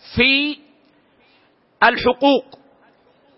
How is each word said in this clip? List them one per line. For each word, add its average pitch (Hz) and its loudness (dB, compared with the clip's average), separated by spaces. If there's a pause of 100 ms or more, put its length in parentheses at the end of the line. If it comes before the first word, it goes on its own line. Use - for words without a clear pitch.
(160)
في 277 -2 (1200)
الحقوق، 240 0 (800)